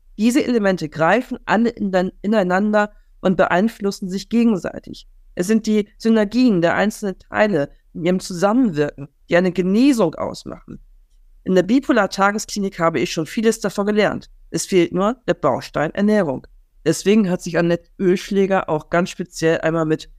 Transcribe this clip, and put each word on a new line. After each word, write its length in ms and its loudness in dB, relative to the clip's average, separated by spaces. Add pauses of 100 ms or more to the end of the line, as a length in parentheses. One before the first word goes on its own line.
(160)
Diese 280 2
Elemente 440 0
greifen 560 0
alle 240 2
in-, 420 -2 (120)
ineinander 720 0 (280)
und 160 2
beeinflussen 720 0
sich 200 -8
gegenseitig. 800 -2 (300)
Es 100 -2
sind 200 0
die 220 0 (100)
Synergien 640 2
der 120 2
einzelnen 460 -4
Teile 500 0 (220)
in 120 -8
ihrem 140 2
Zusammenwirken, 880 -2 (220)
die 80 2
eine 160 2
Genesung 640 2
ausmachen. 640 -12 (640)
In 100 0
der 80 4
Bipolar-Tagesklinik 1160 0
habe 220 0
ich 120 -2
schon 140 -4
vieles 340 0
davon 260 -4
gelernt.“ 440 -2 (200)
Es 160 -4
fehlt 260 2
nur 240 -2 (100)
der 80 0
Baustein 600 -4
Ernährung. 520 0 (380)
Deswegen 440 2
hat 140 -2
sich 160 -4
Annette 320 0 (100)
Oeschläger 680 0
auch 200 -4
ganz 220 0
speziell 500 -2
einmal 240 0
mit 340 -2